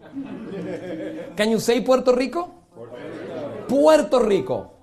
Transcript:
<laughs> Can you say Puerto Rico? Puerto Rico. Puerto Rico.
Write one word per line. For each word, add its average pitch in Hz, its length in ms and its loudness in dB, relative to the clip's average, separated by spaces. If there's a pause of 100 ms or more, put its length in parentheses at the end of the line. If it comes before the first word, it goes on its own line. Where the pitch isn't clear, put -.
(120)
<laughs> 170 1200 -10
Can 214 140 0
you 226 80 0
say 233 240 0
Puerto 254 320 2
Rico? 269 600 -4
Puerto - 220 -16
Rico. - 720 -12
Puerto 294 600 6
Rico. 135 560 0